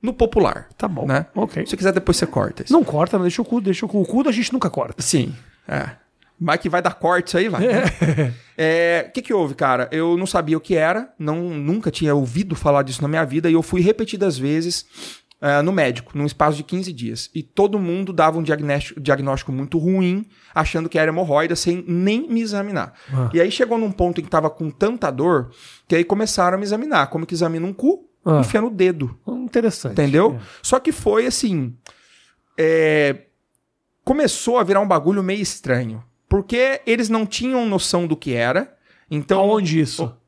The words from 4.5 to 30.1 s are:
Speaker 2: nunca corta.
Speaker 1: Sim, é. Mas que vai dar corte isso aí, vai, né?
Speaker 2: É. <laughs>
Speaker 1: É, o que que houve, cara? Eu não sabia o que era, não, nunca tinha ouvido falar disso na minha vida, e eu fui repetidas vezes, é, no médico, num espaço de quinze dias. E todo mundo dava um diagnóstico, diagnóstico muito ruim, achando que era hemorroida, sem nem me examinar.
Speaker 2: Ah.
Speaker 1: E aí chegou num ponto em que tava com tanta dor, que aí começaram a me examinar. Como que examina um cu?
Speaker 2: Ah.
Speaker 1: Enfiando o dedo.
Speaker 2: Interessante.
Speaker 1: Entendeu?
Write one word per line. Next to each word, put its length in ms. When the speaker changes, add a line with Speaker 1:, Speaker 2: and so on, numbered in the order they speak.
Speaker 2:
nunca 160
corta. 340
Speaker 1:
Sim, 320
é. 240
Mas 220
que 80
vai 140
dar 140
corte 320
isso 100
aí, 100
vai, 180
né? 180
Speaker 2:
É. 340
<laughs> 100
Speaker 1:
É, 520
o 40
que 100
que 120
houve, 220
cara? 340
Eu 260
não 100
sabia 300
o 40
que 160
era, 420
não, 180
nunca 400
tinha 240
ouvido 400
falar 280
disso 200
na 60
minha 160
vida, 260
e 40
eu 80
fui 180
repetidas 580
vezes, 480
é, 200
no 120
médico, 440
num 80
espaço 320
de 60
quinze 300
dias. 420
E 80
todo 380
mundo 320
dava 260
um 60
diagnóstico, 560
diagnóstico 500
muito 260
ruim, 480
achando 340
que 120
era 100
hemorroida, 460
sem 320
nem 400
me 140
examinar. 500
Speaker 2:
Ah. 220
Speaker 1:
E 60
aí 100
chegou 260
num 140
ponto 300
em 40
que 60
tava 180
com 220
tanta 400
dor, 400
que 80
aí 80
começaram 500
a 40
me 60
examinar. 440
Como 180
que 80
examina 320
um 60
cu? 360
Speaker 2:
Ah. 140
Speaker 1:
Enfiando 300
o 20
dedo. 560
Speaker 2:
Interessante. 680
Speaker 1:
Entendeu? 460